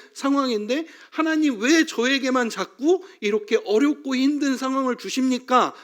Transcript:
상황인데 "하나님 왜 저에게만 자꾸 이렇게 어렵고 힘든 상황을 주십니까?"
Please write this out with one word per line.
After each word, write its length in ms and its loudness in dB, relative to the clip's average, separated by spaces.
상황인데 760 0
"하나님 500 0
왜 240 4
저에게만 640 0
자꾸 540 -2
이렇게 440 0
어렵고 500 0
힘든 420 0
상황을 400 -2
주십니까?" 880 0